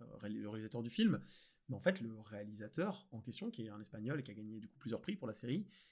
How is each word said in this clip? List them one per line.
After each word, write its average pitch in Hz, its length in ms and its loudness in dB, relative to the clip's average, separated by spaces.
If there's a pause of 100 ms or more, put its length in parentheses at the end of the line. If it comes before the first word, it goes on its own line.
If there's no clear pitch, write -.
(180)
ré-, 104 120 -4
le 107 200 0
réalisateur 110 340 -2
du 117 60 0
film. 208 320 8 (480)
Mais 127 60 0
en 98 40 -4
fait, 190 220 6
le 113 180 -2
réalisateur 107 920 -2
en 113 100 -6
question, 196 280 -4
qui 170 160 -4
est 110 40 -6
un 104 100 -8
Espagnol 110 400 -2
et 131 40 -2
qui - 80 -8
a - 20 -10
gagné, 107 260 -6
du 110 80 -8
coup, - 100 -18
plusieurs 110 240 -2
prix 202 140 0
pour 131 120 -2
la 107 60 0
série, 143 320 0 (260)